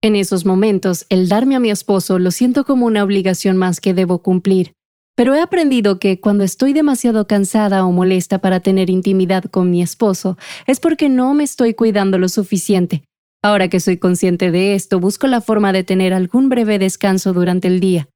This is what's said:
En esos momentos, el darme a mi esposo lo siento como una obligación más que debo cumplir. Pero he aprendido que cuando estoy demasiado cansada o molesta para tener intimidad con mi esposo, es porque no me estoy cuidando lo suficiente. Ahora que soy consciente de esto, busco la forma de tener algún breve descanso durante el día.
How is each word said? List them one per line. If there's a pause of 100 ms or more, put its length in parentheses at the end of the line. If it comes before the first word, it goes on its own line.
En
esos
momentos,
el
darme
a
mi
esposo
lo
siento
como
una
obligación
más
que
debo
cumplir. (420)
Pero
he
aprendido
que
cuando
estoy
demasiado
cansada
o
molesta
para
tener
intimidad
con
mi
esposo, (300)
es
porque
no
me
estoy
cuidando
lo
suficiente. (400)
Ahora
que
soy
consciente
de
esto,
busco
la
forma
de
tener
algún
breve
descanso
durante
el
día.